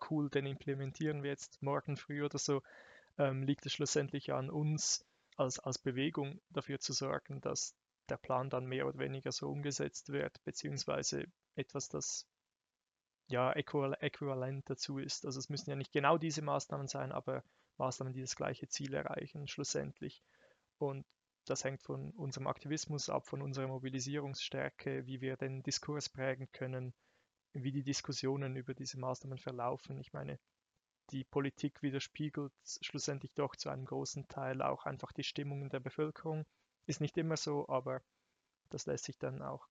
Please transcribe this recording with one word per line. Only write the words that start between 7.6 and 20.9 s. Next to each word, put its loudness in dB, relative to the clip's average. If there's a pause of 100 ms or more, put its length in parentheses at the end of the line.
der 0
Plan 0
dann 0
mehr 0
oder -2
weniger 0
so -2
umgesetzt -2
wird, 0
beziehungsweise 0 (280)
etwas, -2
das -2 (1000)
ja 6
äquival-, 2
äquivalent -2
dazu -2
ist. -4
Also -2
es -6
müssen -2
ja 0
nicht -4
genau 8
diese 2
Maßnahmen 0
sein, -2
aber 0 (340)
Maßnahmen, 0
die -4
das -4
gleiche -2
Ziel -4
erreichen, -2
schlussendlich. -2 (560)
Und -2 (400)